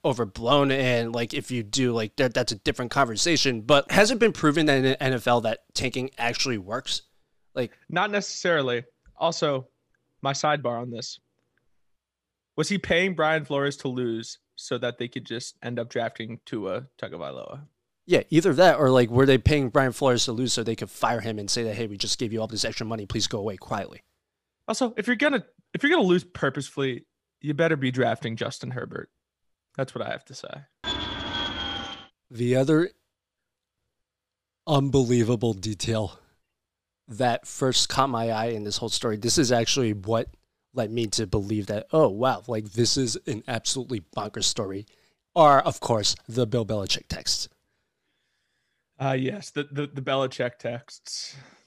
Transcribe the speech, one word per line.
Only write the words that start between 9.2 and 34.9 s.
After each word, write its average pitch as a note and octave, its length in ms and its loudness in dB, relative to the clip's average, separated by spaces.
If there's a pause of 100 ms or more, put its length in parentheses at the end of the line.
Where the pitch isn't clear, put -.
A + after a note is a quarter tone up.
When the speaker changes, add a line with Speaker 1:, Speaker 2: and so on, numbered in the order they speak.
Speaker 2:
my C3+ 120 0
sidebar C3+ 480 0
on B2 80 -8
this. - 300 -12 (1400)
Was D3+ 100 0
he G3+ 100 0
paying F3+ 380 2
Brian D#3 300 2
Flores C#3 320 -2
to - 100 -6
lose A#2+ 520 -4 (160)
so - 220 -6
that A#2+ 200 -4
they A#2+ 100 -4
could - 180 -10
just A#2 380 -8
end A#2+ 160 -6
up A#2 100 -6
drafting A2+ 560 -6
Tua G#2+ 420 -6 (140)
Tagovailoa? D2 600 -12 (440)
Speaker 1:
Yeah, D#3 240 4
either E3 260 4
that D#3 240 8
or, C#3 100 6
like, B2 200 6
were B2 160 6
they C3+ 120 8
paying C#3 320 2
Brian C3 240 4
Flores C3+ 320 2
to B2 80 -4
lose A#2 180 -2
so A#2+ 100 -2
they A2 140 -2
could G#2 140 -8
fire A#2 320 -2
him G#2+ 180 -4
and G2+ 100 -8
say A#2+ 140 -2
that, G#2+ 120 -4
"Hey, A#2 120 -4
we G2+ 80 -10
just G2+ 240 -4
gave A2+ 140 -2
you A2 80 -2
all A2 60 -4
this A2 180 -4
extra A2+ 200 -6
money, A2 200 -6
please G#2 220 -2
go A2+ 120 -4
away G2+ 160 -4
quietly." - 480 -8 (640)
Speaker 2:
Also, A3+ 300 -2
if G#3 100 -4
you're B3 80 2
gonna, C#4 300 0 (280)
if - 80 -8
you're C#4+ 80 2
gonna E4+ 120 4
lose F3+ 240 4
purposefully, C3+ 800 -4 (340)
you D3 140 -4
better D#3+ 240 2
be C3 140 0
drafting A#2 440 0
Justin B2 360 -6
Herbert. - 380 -10 (680)
That's C3+ 180 -4
what A2+ 100 -6
I - 60 -6
have - 140 -10
to - 80 -20
say. - 160 -14 (1800)
Speaker 1:
The B2 280 0
other D#3 340 4 (1800)
unbelievable B2 840 4